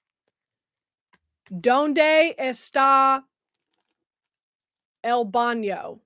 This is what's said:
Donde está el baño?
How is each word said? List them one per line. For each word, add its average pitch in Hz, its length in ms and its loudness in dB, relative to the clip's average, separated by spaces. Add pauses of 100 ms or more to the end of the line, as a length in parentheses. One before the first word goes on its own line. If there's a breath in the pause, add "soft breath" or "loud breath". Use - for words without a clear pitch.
(1500)
Donde 302 880 2
está 269 840 0 (1800)
el 240 220 -2
baño? 214 800 -4